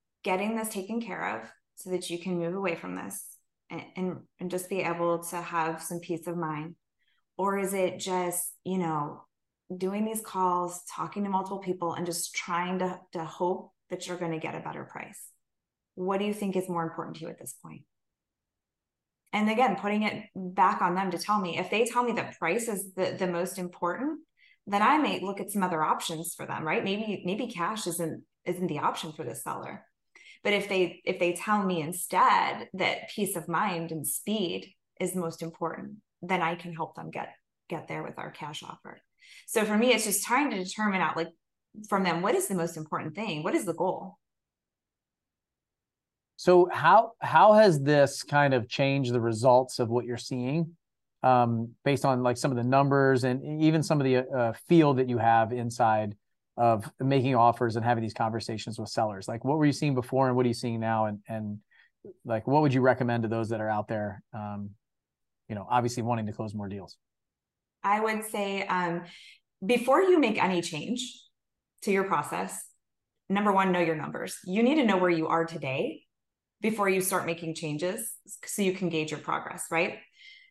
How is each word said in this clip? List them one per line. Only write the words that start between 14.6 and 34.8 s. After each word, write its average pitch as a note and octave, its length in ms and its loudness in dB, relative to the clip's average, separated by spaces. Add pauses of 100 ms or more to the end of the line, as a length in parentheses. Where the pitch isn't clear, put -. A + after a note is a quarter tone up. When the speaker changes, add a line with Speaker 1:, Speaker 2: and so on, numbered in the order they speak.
Speaker 1:
better D3+ 240 -10
price? - 460 -16 (640)
What F#3+ 240 -2
do G#3 80 -2
you G#3 80 -2
think G3 220 -4
is F#3 120 0
more E3+ 140 -2
important D#3+ 340 -8
to D#3 60 -14
you D#3 80 -10
at - 80 -16
this - 240 -16
point?" - 220 -20 (1500)
And G#3+ 180 2
again, B3 260 2
putting G#3 280 -2
it - 200 -4 (100)
back F#3 460 2
on F3+ 140 2
them F#3+ 160 -2
to E3+ 80 -4
tell G#3 200 0
me. F3 200 -4
If F3+ 120 -6
they G#3+ 140 2
tell A#3+ 180 0
me A#3+ 100 0
that - 260 -6
price G3 280 -2
is G3+ 280 -6
the, F#3 240 -2
the F#3+ 80 0
most F3+ 320 -4
important, F#3 640 -4 (460)
then G3+ 140 0
I B3+ 160 6
may A3+ 240 0
look G3 180 -4
at G3 120 -8
some G3+ 120 0
other E3 200 0
options E3+ 520 -2
for - 120 -12
them, - 180 -8
right? E3 180 0
Maybe, G3+ 440 -4
maybe G#3+ 200 -2
cash G3+ 400 -4
isn't, E3 360 -6 (240)
isn't F3+ 200 -2
the D3+ 120 -4
option F3 340 -4
for D#3 120 -12
this - 180 -10
seller. - 420 -10 (600)
But G#3 100 2
if F#3+ 140 0
they, F#3 360 0
if F#3 140 -2
they F3 160 2
tell G#3 280 0
me F3+ 200 0
instead F#3 920 2
that F3+ 420 -4
peace G3+ 220 -2
of D#3+ 120 -6
mind E3+ 440 -2
and D3+ 140 -6
speed F#3+ 680 -4 (260)